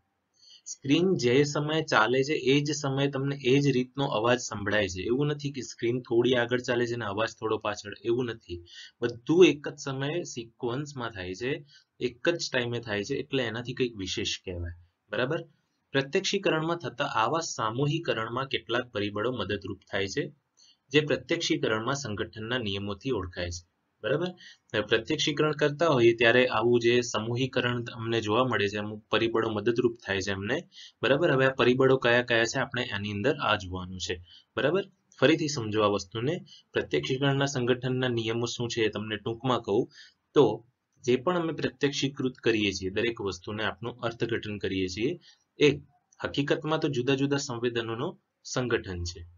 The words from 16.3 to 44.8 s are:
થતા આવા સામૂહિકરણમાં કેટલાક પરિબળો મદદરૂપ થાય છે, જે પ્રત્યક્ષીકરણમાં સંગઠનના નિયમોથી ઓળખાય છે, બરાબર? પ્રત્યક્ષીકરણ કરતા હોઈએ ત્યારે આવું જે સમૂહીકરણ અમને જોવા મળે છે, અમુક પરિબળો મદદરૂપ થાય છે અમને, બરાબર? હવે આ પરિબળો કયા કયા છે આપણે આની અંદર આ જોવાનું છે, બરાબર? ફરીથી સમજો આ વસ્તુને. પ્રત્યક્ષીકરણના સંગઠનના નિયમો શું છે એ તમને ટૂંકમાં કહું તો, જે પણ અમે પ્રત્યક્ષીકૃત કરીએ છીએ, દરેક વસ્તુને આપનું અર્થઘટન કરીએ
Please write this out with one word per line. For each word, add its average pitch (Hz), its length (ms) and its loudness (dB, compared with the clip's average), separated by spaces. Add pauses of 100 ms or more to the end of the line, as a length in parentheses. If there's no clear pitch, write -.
થતા - 280 -6
આવા 113 340 0
સામૂહિકરણમાં 127 1080 -2
કેટલાક 123 440 -4
પરિબળો 104 400 -2
મદદરૂપ 104 500 -6 (100)
થાય 98 160 -2
છે, 113 260 -6 (560)
જે 139 120 4
પ્રત્યક્ષીકરણમાં 143 920 -2
સંગઠનના 110 640 -6
નિયમોથી 101 540 -6
ઓળખાય 90 380 -4
છે, - 240 -12 (300)
બરાબર? 151 260 0 (520)
પ્રત્યક્ષીકરણ 151 720 0
કરતા 147 360 2
હોઈએ 120 260 6
ત્યારે 120 340 6
આવું 120 320 2
જે 117 220 4
સમૂહીકરણ 120 800 -2
અમને 117 380 -2
જોવા 107 220 2
મળે 107 240 0
છે, 101 100 -4
અમુક 107 340 -8
પરિબળો 113 380 2
મદદરૂપ 117 480 0 (100)
થાય 98 140 0
છે 95 100 -2
અમને, 107 360 -4 (340)
બરાબર? 147 300 4
હવે 131 140 4
આ 131 80 2
પરિબળો 131 440 6
કયા 123 240 4
કયા 117 240 2
છે 127 140 -2
આપણે 123 260 -2
આની 104 260 -6
અંદર 104 260 0
આ 113 180 0
જોવાનું 92 440 -8
છે, 90 220 -6 (340)
બરાબર? 151 280 2 (360)
ફરીથી 151 280 4
સમજો 110 340 -2
આ 104 60 6
વસ્તુને. 120 560 -2 (300)
પ્રત્યક્ષીકરણના 139 720 0
સંગઠનના 127 640 0
નિયમો 113 380 -2
શું 120 240 -4
છે 113 120 -2
એ 107 80 2
તમને 107 280 -6
ટૂંકમાં 113 440 -2
કહું 117 260 0 (460)
તો, 117 320 4 (380)
જે 123 120 4
પણ 180 220 0
અમે 165 160 -2
પ્રત્યક્ષીકૃત 139 840 -2
કરીએ 107 360 2
છીએ, 92 180 -4
દરેક 110 320 -2
વસ્તુને 104 420 -6
આપનું 113 360 -6
અર્થઘટન 113 580 -4
કરીએ 95 300 -2